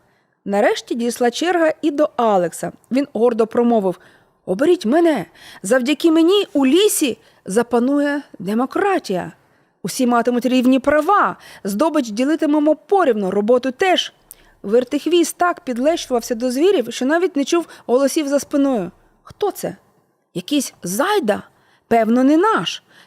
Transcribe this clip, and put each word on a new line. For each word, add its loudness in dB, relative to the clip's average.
Нарешті -2
дійшла -2
черга 0
і 0
до 0
Алекса. 0
Він 0
гордо 0
промовив: 0
"Оберіть 0
мене, 2
завдяки 2
мені 2
у 2
лісі 2
запанує 0
демократія. -4
Усі -2
матимуть 0
рівні 2
права, 0
здобич -2
ділитимемо 0
порівну, 0
роботу 0
теж". 0
Вертихвіст 0
так -2
підлещувався -2
до -4
звірів, 0
що -6
навіть 0
не 0
чув -2
голосів 0
за 0
спиною. -2
"Хто -6
це? -10
Якийсь -4
зайда? -2
Певно, 2
не 4
наш. 0